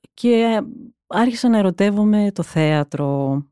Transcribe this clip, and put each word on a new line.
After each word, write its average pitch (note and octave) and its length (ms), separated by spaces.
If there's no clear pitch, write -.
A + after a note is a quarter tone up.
και A3+ 460
άρχισα A#3+ 420
να A3+ 100
ερωτεύομαι G#3 760
το - 80
θέατρο, C#3+ 1080